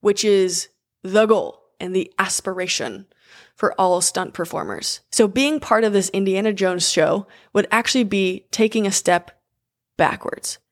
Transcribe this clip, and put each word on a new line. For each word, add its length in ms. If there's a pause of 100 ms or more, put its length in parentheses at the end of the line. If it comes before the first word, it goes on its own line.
which 240
is 420 (340)
the 260
goal 340 (180)
and 160
the 240
aspiration 840 (500)
for 240
all 220
stunt 320
performers. 680 (140)
So 160
being 320
part 240
of 80
this 160
Indiana 420
Jones 380
show 360 (280)
would 180
actually 320
be 480
taking 340
a 60
step 480 (560)
backwards. 640 (120)